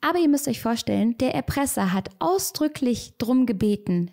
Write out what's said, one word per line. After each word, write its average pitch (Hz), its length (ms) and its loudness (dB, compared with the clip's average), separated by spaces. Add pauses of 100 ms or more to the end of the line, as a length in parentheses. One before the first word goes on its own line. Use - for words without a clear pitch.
aber 339 180 0
ihr 330 100 4
müsst 285 200 2
euch 233 120 -4
vorstellen, 226 580 0
der 254 160 0
Erpresser 254 580 -2
hat 190 260 -2
ausdrücklich 302 1000 -2
drum 254 280 2
gebeten, 196 680 0